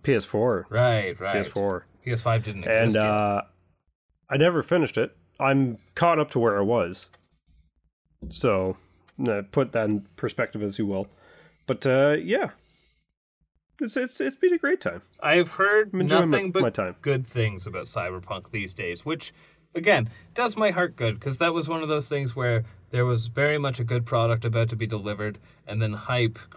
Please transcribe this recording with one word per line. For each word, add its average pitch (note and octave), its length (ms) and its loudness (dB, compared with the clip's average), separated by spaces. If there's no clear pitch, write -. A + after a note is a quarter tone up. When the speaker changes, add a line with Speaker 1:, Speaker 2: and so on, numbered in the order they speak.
Speaker 1:
P C#3 120 4
S G#2 100 0
four. G#2+ 460 0
Speaker 2:
Right, G#2 500 0
right. G2 140 -4
Speaker 1:
P G2+ 60 0
S F#2+ 80 -4
four. G2 380 -4
Speaker 2:
P A#2+ 100 -4
S A2+ 100 -2
five A2+ 220 0
didn't G2 200 -8
Speaker 1:
And, A2 220 4
Speaker 2:
exist G#2+ 100 2
yet. G#2+ 80 4
Speaker 1:
uh, G#2 380 0
I C3+ 80 -2
never E3 240 4
finished E3 340 2
it. - 180 0
I'm C3+ 380 2
caught E3+ 240 4
up D3 120 0
to - 80 -2
where A2+ 200 4
I G2+ 40 4
was. G2+ 480 0
So, F#2+ 460 0
uh, G2+ 140 0
put C3+ 200 0
that A2 180 0
in G2+ 160 -2
perspective A2 460 -4
as G2+ 160 -6
you G#2+ 80 -2
will. F#2+ 220 -4
But, - 180 -4
uh, C#3 380 4
yeah. A3 280 -2
It's, A3+ 160 -6
it's, B3+ 260 -4
it's C4+ 160 -4
been F4+ 160 4
a E4 40 0
great F#4 220 -2
time. E3+ 220 -6
Speaker 2:
I've E3 300 2
heard G#3 400 2
Speaker 1:
I'm F#3 80 -2
enjoying E3 300 4
Speaker 2:
nothing F#3+ 160 2
Speaker 1:
my, F3+ 60 -2
Speaker 2:
but - 100 2
Speaker 1:
my A#2 80 2
time. F#2 320 -4
Speaker 2:
good C3+ 240 0
things G#2 400 -4
about F#2 200 -10
Cyberpunk F#2 640 -8
these G2 220 -8
days, F2 320 -8
which, D#3 300 -8
again, E3 340 2
does A#3 240 -2
my G#3+ 140 4
heart F3+ 260 -2
good, A2+ 240 -2
'cause C3+ 180 -6
that E3+ 140 2
was D#3+ 160 -2
one E3 140 -4
of D#3 80 -4
those D3 180 -2
things C#3 260 -4
where A#2 300 0
there B2 140 2
was A#2 220 0
very C#3+ 320 0
much C3+ 200 -2
a A#2+ 60 -2
good A#2+ 220 -2
product A#2 400 2
about A2+ 240 2
to A2+ 60 -6
be G#2+ 100 -4
delivered, G#2 520 -4
and A2 160 -2
then G#2+ 100 0
hype A#2 460 -2